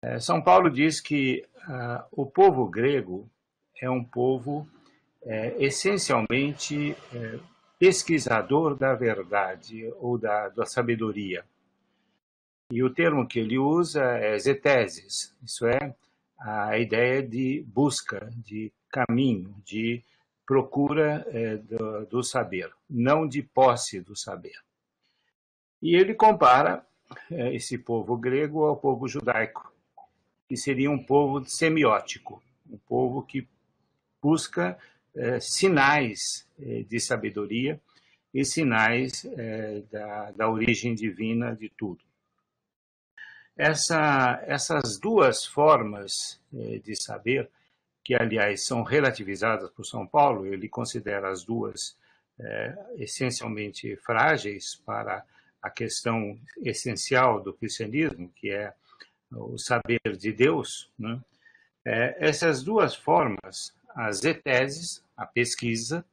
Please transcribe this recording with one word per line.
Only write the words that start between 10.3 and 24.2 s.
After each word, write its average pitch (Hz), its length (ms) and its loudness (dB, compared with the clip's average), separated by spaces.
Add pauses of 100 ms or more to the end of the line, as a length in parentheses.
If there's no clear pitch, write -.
da 113 180 -4
sabedoria. 107 760 -2 (1300)
E 120 100 2
o 127 80 4
termo 147 360 2
que 120 120 -4
ele 113 200 0
usa 151 440 2
é 110 360 0
zetesis, 127 1040 0
isso 120 240 -6
é, 131 280 0 (440)
a 107 400 -4
ideia 120 440 2
de 131 440 -4
busca, 117 680 -2
de 107 360 -10 (180)
caminho, 117 640 0 (100)
de 113 380 -6 (440)
procura, 143 840 0
eh, 113 280 -4
do, 110 500 -6
do 120 160 -2
saber, 92 480 -4 (180)
não 139 380 2
de 139 160 -4
posse 120 580 4
do 104 160 -16
saber. - 420 -12 (1200)